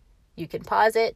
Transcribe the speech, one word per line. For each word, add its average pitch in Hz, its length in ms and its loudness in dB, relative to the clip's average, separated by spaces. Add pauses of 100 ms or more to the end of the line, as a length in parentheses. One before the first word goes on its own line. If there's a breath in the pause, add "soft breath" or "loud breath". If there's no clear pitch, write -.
(360)
You 165 140 -12
can - 160 -12
pause 214 320 2
it. 226 180 0